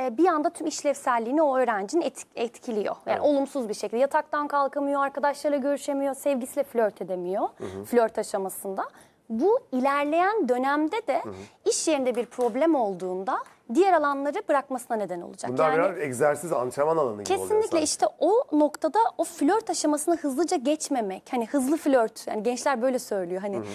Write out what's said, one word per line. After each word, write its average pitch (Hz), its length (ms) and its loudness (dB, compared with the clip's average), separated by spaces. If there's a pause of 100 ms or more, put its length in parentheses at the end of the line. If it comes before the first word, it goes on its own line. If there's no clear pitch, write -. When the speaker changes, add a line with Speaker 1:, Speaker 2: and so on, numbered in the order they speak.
Speaker 1:
e, 233 120 -6
bir 330 80 6
anda 320 240 2
tüm 320 160 -8
işlevselliğini 269 760 0
o 269 160 4
öğrencinin 233 440 0
etk-, - 320 -6
etkiliyor. 226 640 -4 (100)
Yani 220 120 0
Speaker 2:
Evet. - 20 -6
Speaker 1:
olumsuz 277 480 0
bir 208 60 -4
şekilde 220 260 -4
yataktan 294 480 0
kalkamıyor, 285 560 0
arkadaşlarıyla 277 640 -2
görüşemiyor, 277 460 -2
sevgilisiyle 269 500 -2
flört 220 380 0
edemiyor 180 400 -4 (160)
Speaker 2:
Hı - 60 -10
hı. 196 200 -8
Speaker 1:
flört 226 340 2
aşamasında. 196 640 -6 (480)
Bu 339 280 2 (140)
ilerleyen 294 760 2
dönemde 294 580 0
de 254 180 0
Speaker 2:
Hı - 40 -12
hı. 104 40 -10 (380)
Speaker 1:
iş - 180 -2
yerinde 262 260 2
bir 240 120 -2
problem 254 480 2
olduğunda 190 640 -2 (380)
diğer 370 180 6
alanları 285 560 2
bırakmasına 262 480 0
neden 180 240 -4
olacak. - 320 -10
Speaker 2:
Bunlar 151 260 4
Speaker 1:
Yani - 0 - (180)
Speaker 2:
birer - 0 - (100)
egzersiz, 147 460 0
antrenman 139 440 0
alanı 117 260 0
gibi 330 120 0
oluyor - 140 -2
Speaker 1:
kesinlikle 427 200 2
Speaker 2:
sanki. 320 160 0
Speaker 1:
işte - 220 0 (140)
o 320 120 4 (200)
noktada 302 460 2 (200)
o 330 60 0
flört 349 460 0
aşamasını 320 460 0
hızlıca 302 400 0
geçmemek, 247 680 -2 (100)
hani 240 140 0
hızlı 277 300 0
flört, 254 500 2
yani 208 160 -4
gençler 240 400 0
böyle 254 160 2
söylüyor, 185 440 -4
hani 202 140 -4
Speaker 2:
Hı - 40 -4
hı. - 40 -6 (100)